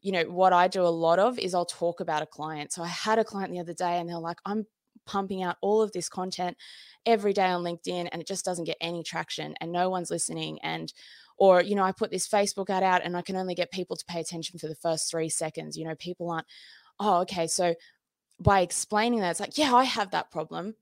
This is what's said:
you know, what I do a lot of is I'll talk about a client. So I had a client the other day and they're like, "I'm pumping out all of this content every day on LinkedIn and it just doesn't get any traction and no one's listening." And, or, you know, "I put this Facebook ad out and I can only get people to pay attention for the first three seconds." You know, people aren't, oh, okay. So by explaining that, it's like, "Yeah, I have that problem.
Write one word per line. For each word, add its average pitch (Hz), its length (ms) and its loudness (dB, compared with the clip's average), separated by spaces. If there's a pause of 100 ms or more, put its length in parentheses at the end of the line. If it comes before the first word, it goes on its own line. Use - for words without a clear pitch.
you 190 120 -2
know, 170 120 2
what 180 280 6
I 180 160 8
do 190 140 0
a 175 60 4
lot 165 300 4
of 240 200 4
is 180 160 -4
I'll 175 100 2
talk 170 360 -4
about 160 220 -2
a 156 40 -6
client. 151 460 -10
So 175 100 -8
I 170 60 -6
had 214 300 0
a 220 60 4
client 196 280 -6
the 180 80 -6
other 170 140 -8
day 175 240 0
and 170 100 -4
they're 170 80 -6
like, 165 280 -6
"I'm 208 200 -4 (420)
pumping 196 360 -4
out 175 180 -2
all 214 220 4
of 208 100 0
this 175 160 -6
content 180 480 -4 (500)
every 208 260 4
day 190 140 4
on 180 180 0
LinkedIn 175 480 -4
and 170 80 -8
it 156 80 -12
just 190 160 -6
doesn't 175 200 -4
get 165 160 -4
any 170 220 -4
traction 160 580 -8
and 165 120 -8
no 180 180 2
one's 180 200 -4
listening." 160 520 -6
And, 160 300 -6 (440)
or, 185 260 8
you 202 120 0
know, 196 80 2
"I 190 80 2
put 196 220 -4
this 185 160 -4
Facebook 202 420 0
ad 190 140 2
out 185 180 4
and 175 140 -4
I 175 60 -4
can 190 120 -6
only 185 220 -4
get 175 160 -4
people 180 240 -6
to - 80 -12
pay 170 160 -6
attention 165 400 -8
for 165 80 -8
the 156 80 -8
first 165 340 -2
three 160 180 -2
seconds." 156 480 -6
You 160 80 -8
know, 160 120 -6
people 175 340 -8
aren't, 165 160 -6 (540)
oh, 190 220 4
okay. 180 260 -2
So 175 260 2 (640)
by 196 220 6
explaining 214 600 0
that, 175 120 0
it's 165 80 -4
like, - 180 -6
"Yeah, 277 160 4
I 247 80 8
have 220 300 0
that 160 180 -2
problem. 165 520 -8